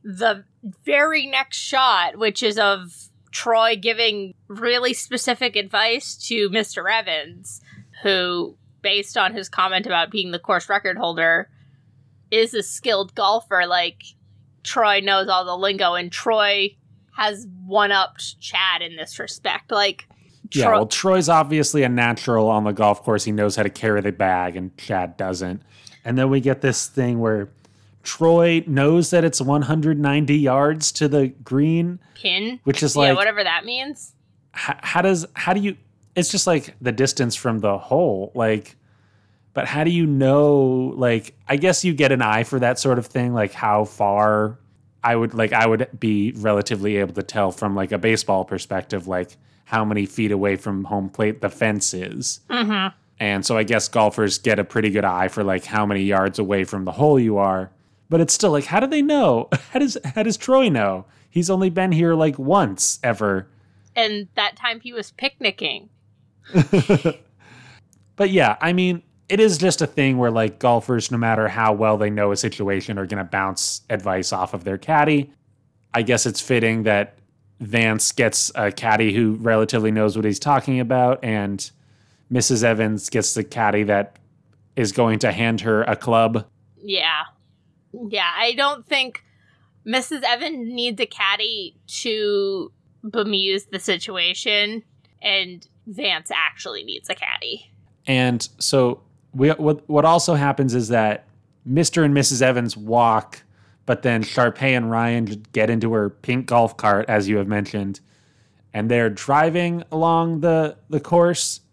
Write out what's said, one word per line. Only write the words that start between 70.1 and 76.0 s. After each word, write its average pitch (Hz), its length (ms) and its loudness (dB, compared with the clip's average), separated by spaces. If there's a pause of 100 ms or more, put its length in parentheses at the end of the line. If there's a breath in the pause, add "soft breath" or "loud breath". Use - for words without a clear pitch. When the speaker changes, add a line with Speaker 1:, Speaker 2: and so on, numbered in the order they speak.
Speaker 2:
where, 120 140 2
like, 113 280 0
golfers, 120 500 2
no 120 80 -2
matter 113 300 2
how 110 260 2
well 107 240 2
they 104 120 0
know 104 220 0
a 101 60 0
situation, 98 640 -4
are 95 80 -6
gonna 98 160 -6
bounce 95 680 -4
advice 95 420 -2
off 92 220 -4
of 87 100 -10
their 95 140 -4
caddy. 147 540 0 (600)
I 120 100 0